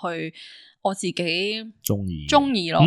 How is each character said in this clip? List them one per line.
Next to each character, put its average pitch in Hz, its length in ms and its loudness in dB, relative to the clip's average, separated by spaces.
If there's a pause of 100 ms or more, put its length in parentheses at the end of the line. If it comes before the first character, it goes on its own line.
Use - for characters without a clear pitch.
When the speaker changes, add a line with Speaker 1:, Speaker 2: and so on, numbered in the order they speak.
Speaker 1:
去 165 320 -6 (480)
我 190 120 -2
自 - 80 -10
己 180 120 -2 (680)
Speaker 2:
鍾 101 240 -2
意。 78 220 -6
Speaker 1:
鍾 285 260 4
意 175 160 -2
咯， 82 160 4